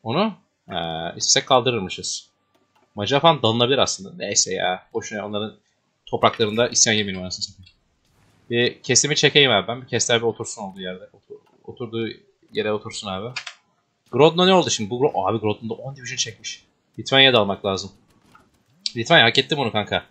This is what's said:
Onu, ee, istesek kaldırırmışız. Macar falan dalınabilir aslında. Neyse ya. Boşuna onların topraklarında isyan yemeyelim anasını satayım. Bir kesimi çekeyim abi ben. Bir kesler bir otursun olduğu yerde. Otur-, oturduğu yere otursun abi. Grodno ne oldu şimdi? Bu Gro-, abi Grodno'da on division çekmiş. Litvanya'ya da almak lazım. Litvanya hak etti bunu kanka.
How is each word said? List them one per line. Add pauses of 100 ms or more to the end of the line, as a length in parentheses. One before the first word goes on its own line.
Onu, (360)
ee, (420)
istesek
kaldırırmışız. (640)
Macar
falan
dalınabilir
aslında.
Neyse
ya.
Boşuna
onların (500)
topraklarında
isyan
yemeyelim
anasını
satayım. (800)
Bir
kesimi
çekeyim
abi
ben.
Bir
kesler
bir
otursun
olduğu
yerde.
Otur-, (240)
oturduğu (440)
yere
otursun
abi. (720)
Grodno
ne
oldu
şimdi?
Bu
Gro-,
abi
Grodno'da
on
division
çekmiş. (340)
Litvanya'ya
da
almak
lazım. (1040)
Litvanya
hak
etti
bunu
kanka.